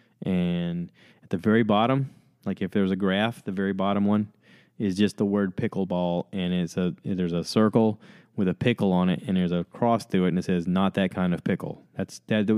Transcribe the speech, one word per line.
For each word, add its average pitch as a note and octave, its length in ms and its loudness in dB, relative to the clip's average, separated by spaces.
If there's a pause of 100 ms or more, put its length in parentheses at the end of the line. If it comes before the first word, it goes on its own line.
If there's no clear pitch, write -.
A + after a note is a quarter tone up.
(220)
And F2 680 -2 (320)
at - 80 -20
the G2 80 -2
very A2 240 2
bottom, A#2+ 480 2 (340)
like, G2 180 -6
if F#2 100 -4
there's G2 180 2
a F#2+ 60 0
graph, G2 480 0
the G2+ 80 -8
very G2 200 -2
bottom G2 320 0
one G#2 280 0 (460)
is G2+ 160 -2
just G2 220 2
the A2 80 0
word G2+ 320 0
pickleball, F2+ 760 -2
and F2+ 200 -2
it's F2+ 240 -2
a, F2+ 260 0
there's F2+ 300 -2
a E2+ 100 -2
circle A2 560 2 (360)
with G2+ 120 0
a F2+ 60 2
pickle G2+ 400 0
on F2+ 160 4
it, F#2 180 0
and F#2 120 0
there's F2 140 0
a F2 200 0
cross A#2 320 0
through F#2 220 2
it, - 20 2
and F2 100 2
it F2 60 -2
says, F2 220 -2
"Not F#2 280 2
that F#2+ 180 0
kind F#2 200 -2
of E2 100 -4
pickle." - 400 -6 (140)
That's, - 300 -8
that, G#2+ 180 0 (140)